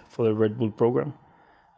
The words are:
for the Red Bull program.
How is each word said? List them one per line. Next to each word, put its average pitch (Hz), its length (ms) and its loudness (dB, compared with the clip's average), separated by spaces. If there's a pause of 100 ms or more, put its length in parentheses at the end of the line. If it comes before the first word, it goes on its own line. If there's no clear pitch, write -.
for 123 160 -2
the 110 100 2
Red 110 240 0
Bull 113 100 0
program. 127 460 -2 (640)